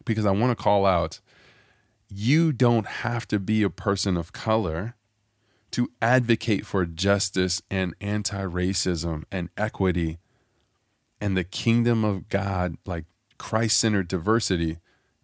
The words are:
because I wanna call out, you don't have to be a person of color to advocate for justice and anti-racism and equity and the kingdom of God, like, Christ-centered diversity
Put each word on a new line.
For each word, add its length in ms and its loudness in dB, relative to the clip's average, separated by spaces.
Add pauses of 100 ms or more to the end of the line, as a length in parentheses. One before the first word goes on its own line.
because 220 -2
I 60 2
wanna 240 2
call 300 2
out, 360 0 (880)
you 420 2
don't 360 2
have 420 -4
to 100 2
be 240 2
a 60 2
person 480 0
of 160 -6
color 640 -2 (720)
to 180 -2 (120)
advocate 640 2
for 200 0
justice 760 0 (100)
and 300 -2
anti-racism 1300 -2
and 240 -4
equity 640 0 (1040)
and 140 0
the 80 0
kingdom 600 0
of 240 -4
God, 560 -2
like, 180 -6 (340)
Christ-centered 680 0
diversity 720 0 (440)